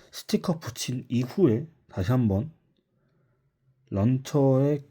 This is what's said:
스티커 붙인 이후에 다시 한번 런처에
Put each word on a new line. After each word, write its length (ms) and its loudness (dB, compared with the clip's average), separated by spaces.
스티커 480 -4
붙인 500 -8
이후에 580 2
다시 220 -4
한번 400 2
런처에 1000 0